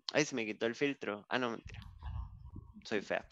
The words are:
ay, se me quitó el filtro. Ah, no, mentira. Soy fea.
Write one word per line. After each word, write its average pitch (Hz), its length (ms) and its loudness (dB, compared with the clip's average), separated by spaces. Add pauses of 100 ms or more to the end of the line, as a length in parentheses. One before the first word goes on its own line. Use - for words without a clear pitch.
(140)
ay, 147 120 8
se - 100 -2
me 113 120 2
quitó 107 180 0
el 117 80 4
filtro. 107 560 0
Ah, - 80 2
no, 123 140 2
mentira. - 280 -8 (1040)
Soy 104 180 0
fea. - 300 0